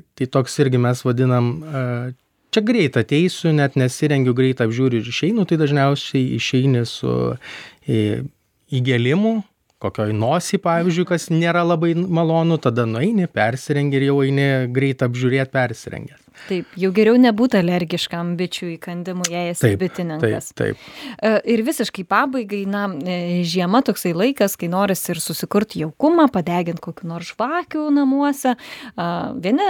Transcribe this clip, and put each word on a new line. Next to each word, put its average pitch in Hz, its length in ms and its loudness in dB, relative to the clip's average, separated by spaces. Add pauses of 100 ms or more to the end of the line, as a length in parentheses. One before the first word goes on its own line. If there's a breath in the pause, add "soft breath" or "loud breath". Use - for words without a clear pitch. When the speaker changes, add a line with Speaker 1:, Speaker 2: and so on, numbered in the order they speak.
(120)
Speaker 1:
tai - 140 -4
toks 131 320 0
irgi 127 220 4
mes 123 240 0
vadinam, 123 540 2
a, 151 260 -6 (680)
čia 220 120 2
greit 214 320 2
ateisiu, 156 560 2
net 143 240 2
nesirengiu, 131 560 2
greit 131 320 2
apžiūriu 117 400 0
ir 120 80 -12
išeinu, 196 320 0
tai 165 160 2
dažniausiai 139 640 2 (160)
išeini 127 480 2
su, - 240 -4 (720 loud breath)
e, 110 400 0 (500)
įgėlimu, 131 640 2 (460)
kokioj 107 300 -2
nosį, 131 480 0
pavyzdžiui, 170 480 0
kas 175 240 -2
nėra 170 320 2
labai 170 320 2
malonu, 165 640 2
tada 120 240 2
nueini, 170 400 0
persirengi 139 720 0
ir 135 80 2
jau 139 160 2
eini 139 280 2 (180)
greit 131 340 0
apžiūrėt 127 480 0
persirengęs. - 720 -6 (180)
Speaker 2:
Taip, 180 380 -6
jau 190 160 0
geriau 220 240 6
nebūt 247 400 4
alergiškam 175 800 -2
bičių 175 340 -6
įkandimui, 175 640 -6
jei 175 220 -4
esi - 100 -2
Speaker 1:
Taip, 202 160 2
Speaker 2:
bitininkas. 156 720 -4
Speaker 1:
taip, 107 240 -4
taip. - 100 -20 (280 loud breath)
Speaker 2:
E, 220 180 0 (140)
ir 220 180 2
visiškai 226 400 -4
pabaigai, 214 600 -2
na, 202 240 -2
e, 180 520 -4
žiema 180 400 2
toksai 196 320 0
laikas, 202 440 0
kai 175 120 -6
norisi 185 460 0
ir 165 60 -6
susikurt - 520 -2
jaukumą, 285 560 2
padegint 175 520 -2
kokių - 280 -12
nors 170 240 -10
žvakių 302 560 -4
namuose. 277 680 2 (340 loud breath)
A, 170 140 -4 (240)
vieni 226 400 0